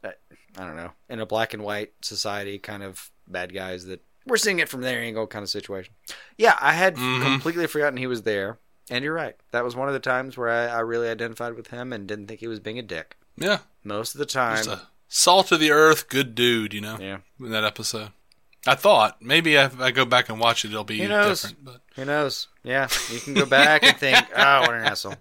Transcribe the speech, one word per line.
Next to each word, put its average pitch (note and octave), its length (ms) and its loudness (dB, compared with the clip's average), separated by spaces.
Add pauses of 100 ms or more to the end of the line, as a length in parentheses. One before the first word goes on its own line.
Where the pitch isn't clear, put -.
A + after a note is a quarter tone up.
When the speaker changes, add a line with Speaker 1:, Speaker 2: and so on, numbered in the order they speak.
Speaker 1:
uh, G2+ 60 -10 (480)
I F#2 80 -14
don't D#2+ 100 -12
know, E2+ 160 -14 (160)
in A#2+ 140 -12
a A2 40 -6
black A2 280 -2
and G#2 100 -12
white G#2 380 -8
society, G2+ 560 -8
kind G2+ 260 -14
of F#2+ 260 -16 (180)
bad F2+ 260 -8
guys F#2 320 -10
that F#2 160 -14 (240)
we're B3+ 120 0
seeing G3+ 220 0
it D#3 80 0
from C3 140 -10
their B2+ 180 -4
angle A2 280 -6
kind G#2 160 -12
of F#2+ 60 -12
situation. G2 440 -10 (440)
Yeah, G#3+ 220 4
I D3 140 4
had F3+ 220 2
Speaker 2:
Mm-hmm. B2+ 280 -2
Speaker 1:
completely D3+ 440 -2
forgotten D3 300 -2
he B2+ 100 -6
was A#2+ 160 -4
there. G#2 340 -4 (320)
And B2 140 -6
you're D3+ 100 -4
right. D#3 220 -8 (160)
That A#2+ 120 -2
was A#2+ 120 -6
one C3 120 -4
of C#3 60 -2
the C3+ 60 -4
times C3 360 -4
where A#2+ 140 -4
I, A#2 160 0 (120)
I - 20 -2
really A#2 280 -2
identified A#2 480 -6
with A2+ 120 -18
him B2 260 -12
and G2+ 140 -12
didn't G#2 200 -10
think A2 140 -16
he A2+ 60 -10
was A2 120 -8
being G#2+ 200 -10
a A#2+ 40 -12
dick. E2+ 320 -12 (220)
Speaker 2:
Yeah. F#3 220 -2 (240)
Speaker 1:
Most G#2 320 -8
of C#3 40 -18
the C#3+ 60 -4
time. A#2+ 320 0
Speaker 2:
Just A2 120 -2
a F#2+ 120 -10 (260)
salt F3+ 460 4
of D#3+ 80 4
the D3+ 100 4
earth, D#3 380 6
good C3 260 -2
dude, A2+ 380 2
you G#2 80 -8
know? G#2+ 180 -10
Speaker 1:
Yeah. F#2+ 200 -12 (200)
Speaker 2:
In A#2+ 120 -12
that A2 120 -2
episode. G#2+ 460 -4 (580)
I B2+ 60 6
thought. C3+ 480 4
Maybe D#3 320 2
if C3+ 260 4
I B2+ 120 2
go C3 140 2
back B2 220 2
and A2+ 120 -8
watch A2+ 260 2
it, G#2+ 60 -10
it'll G#2+ 120 -6
be G#2+ 140 -8
Speaker 1:
Who G3 100 -2
knows? G#3 360 0
Speaker 2:
different. - 220 -14
But B2 160 -20 (160)
Speaker 1:
Who C3+ 80 -10
knows? C#3+ 420 -4 (160)
Yeah. C3 240 -2 (240)
You A#2 80 -8
can C#3+ 160 -8
go C#3+ 100 4
back C#3+ 380 6
and - 120 8
think, C3 220 4 (140)
Speaker 2:
<laughs> - 40 -8
Speaker 1:
"Oh, C3+ 260 6
what A#2+ 120 4
an A2+ 120 -4
asshole." G2 360 -4